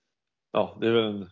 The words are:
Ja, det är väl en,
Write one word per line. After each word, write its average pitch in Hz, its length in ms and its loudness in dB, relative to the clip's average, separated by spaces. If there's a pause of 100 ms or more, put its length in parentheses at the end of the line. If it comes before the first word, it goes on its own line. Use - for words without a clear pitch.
(520)
Ja, 107 300 -2
det 113 60 0
är 113 40 4
väl 113 120 4
en, 104 280 -6